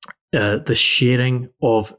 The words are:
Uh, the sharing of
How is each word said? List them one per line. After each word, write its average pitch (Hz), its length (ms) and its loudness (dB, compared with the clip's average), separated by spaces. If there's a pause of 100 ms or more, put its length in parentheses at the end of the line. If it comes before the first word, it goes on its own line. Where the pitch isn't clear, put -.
(360)
Uh, 104 220 0
the - 180 -2
sharing 127 720 0 (140)
of 113 380 0